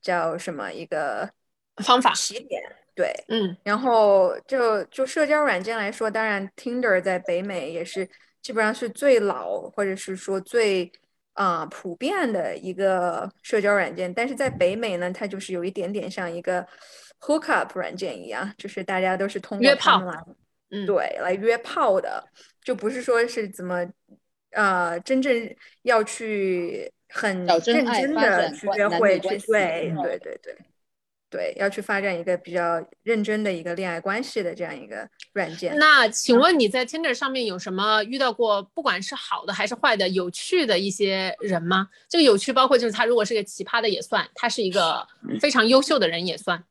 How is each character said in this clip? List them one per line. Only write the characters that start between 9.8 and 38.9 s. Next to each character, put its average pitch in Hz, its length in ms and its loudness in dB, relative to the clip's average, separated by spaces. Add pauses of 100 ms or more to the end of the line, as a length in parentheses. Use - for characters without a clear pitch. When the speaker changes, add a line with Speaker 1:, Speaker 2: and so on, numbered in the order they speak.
Speaker 1:
者 190 100 -2
是 190 200 -8
说 190 260 -4
最， 190 500 0 (440)
呃， 175 320 0
普 175 280 -12
遍 302 380 -2
的 143 240 -2
一 180 160 -8
个 185 580 0 (120)
社 220 180 0
交 202 120 4
软 180 220 0
件， 180 160 -4
但 233 160 -2
是 277 80 -6
在 269 140 0
北 185 260 2
美 220 220 -4
呢， 180 140 -2
它 202 160 -6
就 196 120 -8
是 196 140 -10
有 175 100 -4
一 185 60 -4
点 190 240 -6
点 196 160 -6
像 185 200 -6
一 170 120 -8
个 180 240 -2 (540)
hookup 285 560 0
软 185 200 -6
件 165 240 -6
一 87 100 -14
样， 139 280 -6
就 - 100 -16
是 196 160 -10
大 185 160 -2
家 185 160 2
都 196 140 -2
是 202 100 -6
通 202 200 -10
过 269 160 6
它 269 240 4
们 185 80 -6
来， 170 60 -8
Speaker 2:
约 151 40 -12
炮。 - 180 -20 (360)
嗯。 202 160 -8
Speaker 1:
对， - 340 0
来 180 140 0
约 226 240 2
炮 226 420 2
的， 52 220 -8 (400)
就 254 100 -4
不 202 160 -2
是 254 140 -6
说 233 240 2
是 226 200 -4
怎 185 160 -12
么， 180 220 -2 (680)
呃， 180 480 0
真 262 200 0
正 240 340 -2 (280)
要 233 200 4
去 196 880 -4 (180)
很 185 360 -2
Speaker 3:
找 180 140 6
真 240 280 2
爱， 226 140 2
Speaker 1:
认 277 120 0
真 - 20 0
地 220 380 4
去 - 140 -8 (100)
约 202 100 2
会， - 20 2
Speaker 3:
发 - 0 -
展 170 100 0
关-， 196 120 6
男 185 40 6
女 175 40 0
关 190 200 -2
系。 196 60 -14
Speaker 1:
去， 220 60 0
对， 170 440 0
Speaker 3:
嗯。 147 80 -4
Speaker 1:
对， 120 160 -4
对， - 220 -14
对。 - 140 -16 (760)
对， - 260 -4
要 202 140 0
去 202 100 -8
发 202 220 -2
展 196 180 -2
一 - 60 -8
个 185 100 0
比 175 160 -10
较 170 340 -2 (180)
认 220 200 0
真 214 180 -2
的 202 120 -2
一 165 100 -6
个 170 100 -6
恋 185 160 -4
爱 170 120 -6
关 196 200 -4
系 233 220 -6
的 170 100 -4
这 180 120 -8
样 151 120 -10
一 131 80 -16
个 107 220 -12 (240)
软 180 240 -4
件。 170 220 -4
Speaker 2:
那 294 320 8
请 233 280 4
问 320 220 6
你 226 80 4
在 247 180 0
Tinder 311 280 -4
上 262 180 -4
面 262 140 -4
有 185 120 -4
什 185 140 -8
么 214 320 2
遇 240 140 -6
到 254 160 2
过， 208 280 2
不 285 220 -10
管 196 180 0